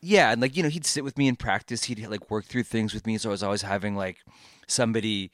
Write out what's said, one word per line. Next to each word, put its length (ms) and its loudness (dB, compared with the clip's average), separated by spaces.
Yeah, 320 6
and, 100 2
like, 140 0
you 80 0
know, 60 2
he'd 160 -4
sit 180 -2
with 140 -8
me 100 4
in 80 4
practice. 480 -2
He'd, 240 -6
like, 240 -8
work 140 -4
through 180 -2
things 300 -2
with 120 -8
me, 120 -2
so 120 -4
I 20 0
was 120 -2
always 180 0
having, 340 -2
like, 220 -6
somebody 680 0